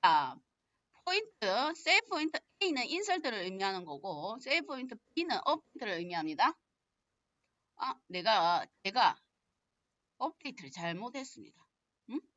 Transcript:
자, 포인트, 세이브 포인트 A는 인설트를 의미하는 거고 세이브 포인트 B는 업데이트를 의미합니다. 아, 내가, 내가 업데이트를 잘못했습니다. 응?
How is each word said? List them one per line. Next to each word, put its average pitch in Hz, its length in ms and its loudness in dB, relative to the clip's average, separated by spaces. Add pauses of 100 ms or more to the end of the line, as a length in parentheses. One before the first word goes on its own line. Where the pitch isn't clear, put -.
자, 147 340 4 (680)
포인트, 320 680 0
세이브 403 320 2
포인트 320 320 -2 (240)
A는 277 240 0
인설트를 339 520 -2
의미하는 190 460 -2
거고 160 540 -8
세이브 285 280 0
포인트 254 280 -8 (180)
B는 320 300 -2
업데이트를 277 500 -2
의미합니다. 165 640 -2 (1200)
아, - 300 -6
내가, 175 580 4 (180)
내가 196 320 4 (1040)
업데이트를 262 540 -8
잘못했습니다. 196 920 -10 (480)
응? 285 80 -4 (180)